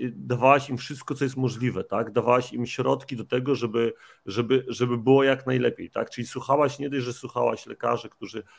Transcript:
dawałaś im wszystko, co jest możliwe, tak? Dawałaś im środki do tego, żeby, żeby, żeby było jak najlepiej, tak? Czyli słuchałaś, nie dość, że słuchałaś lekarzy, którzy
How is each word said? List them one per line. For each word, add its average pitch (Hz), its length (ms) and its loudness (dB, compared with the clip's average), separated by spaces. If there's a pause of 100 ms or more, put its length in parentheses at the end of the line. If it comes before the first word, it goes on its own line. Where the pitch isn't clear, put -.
(120)
dawałaś 131 580 4
im 127 80 -4
wszystko, 139 360 -8
co 139 100 -2
jest 131 120 -2
możliwe, 113 480 -2
tak? 110 280 -2
Dawałaś 120 400 4
im 120 140 -4
środki 131 500 -2
do 120 80 -6
tego, 131 300 0
żeby, 113 380 0 (340)
żeby, 120 420 0
żeby 120 300 0
było 135 260 6
jak 131 220 2
najlepiej, 123 440 0
tak? 113 200 -4
Czyli 117 160 -8
słuchałaś, 135 520 0
nie 139 120 -6
dość, 135 140 -2
że 120 80 -6
słuchałaś 120 540 -4
lekarzy, 113 420 -4
którzy 107 340 -12 (160)